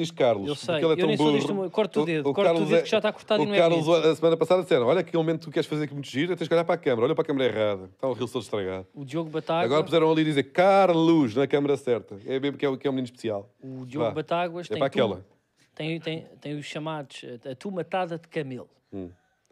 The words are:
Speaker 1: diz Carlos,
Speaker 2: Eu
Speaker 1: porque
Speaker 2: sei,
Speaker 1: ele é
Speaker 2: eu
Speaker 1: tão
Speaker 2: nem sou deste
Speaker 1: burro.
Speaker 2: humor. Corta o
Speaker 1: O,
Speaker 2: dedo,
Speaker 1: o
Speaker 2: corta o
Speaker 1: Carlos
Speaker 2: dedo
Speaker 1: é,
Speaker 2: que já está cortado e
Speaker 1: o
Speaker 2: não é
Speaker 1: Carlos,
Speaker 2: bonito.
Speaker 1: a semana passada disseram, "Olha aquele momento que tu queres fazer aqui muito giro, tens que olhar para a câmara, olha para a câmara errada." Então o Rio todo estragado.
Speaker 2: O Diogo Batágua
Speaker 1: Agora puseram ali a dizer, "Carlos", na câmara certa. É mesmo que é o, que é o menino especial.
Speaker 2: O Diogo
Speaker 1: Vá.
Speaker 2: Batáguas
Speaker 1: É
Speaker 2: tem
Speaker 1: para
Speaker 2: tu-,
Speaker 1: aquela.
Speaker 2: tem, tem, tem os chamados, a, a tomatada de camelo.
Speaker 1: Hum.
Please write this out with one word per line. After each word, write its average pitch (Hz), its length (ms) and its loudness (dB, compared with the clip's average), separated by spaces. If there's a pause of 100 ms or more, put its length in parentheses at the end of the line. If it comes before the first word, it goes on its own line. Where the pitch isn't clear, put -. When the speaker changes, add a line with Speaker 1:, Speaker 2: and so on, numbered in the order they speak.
Speaker 1:
diz 165 80 -4
Carlos, 117 360 0
Speaker 2:
Eu 143 80 -4
Speaker 1:
porque - 120 -12
Speaker 2:
sei, 170 100 -2
Speaker 1:
ele 151 80 0
é 165 80 4
Speaker 2:
eu 151 60 2
Speaker 1:
tão 180 80 2
Speaker 2:
nem 147 100 2
sou 147 160 4
deste 139 140 2
Speaker 1:
burro. 202 140 -2
Speaker 2:
humor. 185 100 -4
Corta 202 280 -2
o 151 40 4
Speaker 1:
O, 156 40 -4
Speaker 2:
dedo, 151 220 -2
Speaker 1:
o 139 60 0
Speaker 2:
corta 202 60 0 (100)
o - 20 6
Speaker 1:
Carlos 175 160 0
Speaker 2:
dedo 208 100 4
Speaker 1:
é, 240 40 4
Speaker 2:
que - 80 -10
já 220 80 2
está 214 120 0
cortado 214 320 0
e 220 40 0
Speaker 1:
o - 20 -2
Speaker 2:
não 202 60 -2
é 196 40 4
Speaker 1:
Carlos, 165 280 4
Speaker 2:
bonito. 160 220 4
Speaker 1:
a 160 80 4
semana 165 200 2
passada 175 260 2
disseram, 143 240 2
"Olha 165 140 4
aquele - 160 -4
momento 160 240 0
que - 60 -18
tu 151 40 -12
queres 147 160 -2
fazer 151 180 -4
aqui 139 100 -8
muito 143 160 -10
giro, 175 260 -2
tens 165 100 -6
que 170 60 -4
olhar 170 120 4
para 175 100 0
a 165 40 0
câmara, 120 280 2
olha 156 80 0
para 156 100 2
a - 20 -12
câmara 135 200 0
errada." 101 500 0
Então 131 140 -4
o - 20 -2
Rio 117 160 -6
todo 127 140 -6
estragado. 95 500 -6
Speaker 2:
O 143 100 -14
Diogo 156 280 -8
Batágua 165 340 -2
Speaker 1:
Agora 202 180 2
puseram 160 300 4
ali 156 80 2
a 156 40 2
dizer, 143 180 2 (100)
"Carlos", 165 840 4
na 139 120 2
câmara 143 320 2
certa. 107 480 -4
É 131 120 -2
mesmo 135 200 -4
que 143 80 -2
é - 20 0
o, 135 80 -2
que 123 100 -6
é 139 40 0
o - 20 0
menino 131 140 -4
especial. 104 440 -8 (120)
Speaker 2:
O 131 240 -14
Diogo 120 220 -4
Speaker 1:
Vá. 101 60 -4
Speaker 2:
Batáguas 170 520 -4
Speaker 1:
É 214 80 -8
Speaker 2:
tem 170 40 -4
Speaker 1:
para 139 120 0
Speaker 2:
tu-, - 20 -8
Speaker 1:
aquela. 92 340 -2 (480)
Speaker 2:
tem, 160 240 -6
tem, 160 280 -8 (120)
tem 147 160 -10
os 147 120 -10
chamados, 151 560 -10 (240)
a, 139 60 -10
a - 40 -12
tomatada 180 640 -6
de - 100 -20
camelo. 131 400 -8 (240)
Speaker 1:
Hum. 95 160 -10 (440)